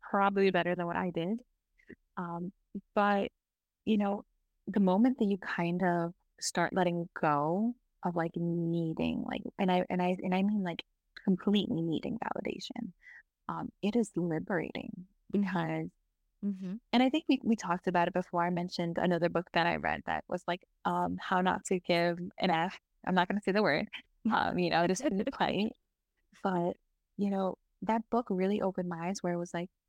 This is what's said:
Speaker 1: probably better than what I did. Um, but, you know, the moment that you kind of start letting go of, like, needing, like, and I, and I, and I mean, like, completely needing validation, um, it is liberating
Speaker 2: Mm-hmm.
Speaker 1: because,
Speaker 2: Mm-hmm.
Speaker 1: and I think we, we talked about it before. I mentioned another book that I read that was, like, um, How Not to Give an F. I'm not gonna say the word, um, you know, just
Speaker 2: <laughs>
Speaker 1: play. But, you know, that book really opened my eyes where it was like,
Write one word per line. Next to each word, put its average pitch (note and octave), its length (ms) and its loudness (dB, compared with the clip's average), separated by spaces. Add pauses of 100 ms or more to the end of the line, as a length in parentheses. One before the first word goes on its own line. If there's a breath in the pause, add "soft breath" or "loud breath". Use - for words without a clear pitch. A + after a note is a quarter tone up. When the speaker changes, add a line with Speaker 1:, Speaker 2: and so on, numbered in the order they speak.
Speaker 1:
probably G3 500 2
better F3 240 2
than F3 120 -2
what E3+ 100 -4
I F3+ 140 0
did. F3+ 300 -2 (760 loud breath)
Um, F3 340 -6 (440)
but, G3+ 360 2 (540)
you G#3+ 120 4
know, G3+ 280 0 (420)
the G3+ 140 2
moment G#3 380 6
that A3 80 2
you G3 100 0
kind F3 460 -2
of F3 300 0 (280)
start - 320 0
letting F3 360 0 (100)
go E3 560 2 (280)
of, F3 120 -2
like, E3 200 0
needing, E3+ 920 0
like, - 160 -6 (160)
and F#3 120 2
I, F3+ 180 2
and F3+ 120 0
I, F3+ 220 0
and F#3 120 0
I F#3+ 80 2
mean, G#3 200 0
like, E3+ 200 -6 (400)
completely F#3+ 580 2
needing - 380 -2
validation, - 720 -8 (560 loud breath)
um, E3 220 -6 (120)
it G#3 120 2
is A#3 200 2
liberating F3 920 -2 (280)
Speaker 2:
Mm-hmm. F#3 280 0
Speaker 1:
because, D#3+ 260 -2 (560)
Speaker 2:
Mm-hmm. F#3+ 300 -6 (160)
Speaker 1:
and A#3+ 100 6
I C4 80 4
think D#4 180 0
we, C4+ 160 4
we A3+ 120 2
talked F#3 320 -2
about F3 200 4
it F3+ 60 -2
before. F3+ 300 -2
I F3 80 0
mentioned F3 460 -4
another F3 320 2
book E3+ 240 -2
that E3+ 120 2
I E3+ 120 2
read D#2 280 -2
that D#2+ 220 -4
was, - 200 -6
like, F3+ 140 -4 (240)
um, F3 340 -2
How F#3 220 0
Not F3+ 240 0
to F#3 140 0
Give E3+ 400 0 (200)
an F#3 120 0
F. E3 260 0 (280)
I'm F#3 100 0
not F3+ 120 4
gonna G3+ 140 -2
say F#3+ 100 0
the G#3 120 2
word, D#3+ 260 0 (400 loud breath)
um, - 300 0
you F3 100 2
know, E3 180 4
just F#3 220 0
Speaker 2:
<laughs> G#3+ 220 -2
Speaker 1:
play. F3 400 0 (720)
But, F3+ 340 0 (400)
you G3+ 140 0
know, F#3+ 260 -2 (260)
that A3+ 260 -2
book - 200 0
really F#3+ 320 0
opened F#3 280 -2
my E3+ 200 -6
eyes G3 120 -4
where F3 120 0
it E3+ 60 -2
was F3 140 -6
like, F3 160 -4 (200)